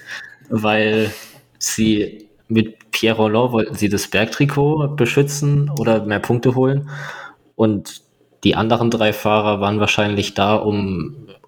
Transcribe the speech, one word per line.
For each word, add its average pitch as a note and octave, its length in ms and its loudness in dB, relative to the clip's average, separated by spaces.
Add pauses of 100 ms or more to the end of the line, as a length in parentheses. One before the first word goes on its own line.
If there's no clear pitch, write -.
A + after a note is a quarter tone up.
(500)
weil G#2+ 600 2 (480)
sie G#2+ 680 0 (180)
mit - 440 -2
Pierre A2 260 2
Rolland A2 340 2
wollten A2 240 -2
sie G2+ 140 0
das G2 180 -2
Bergtrikot C#3+ 880 0
beschützen C#3+ 840 0
oder A2 280 2
mehr G#2 140 -2
Punkte A#2+ 360 0
holen. C3+ 340 0 (680)
Und G#2+ 460 -2 (420)
die G2+ 120 2
anderen A#2 360 0
drei G#2+ 220 2
Fahrer G#2+ 460 0
waren G#2 200 0
wahrscheinlich G#2 540 0
da, G2+ 220 2
um G2 720 -4 (200)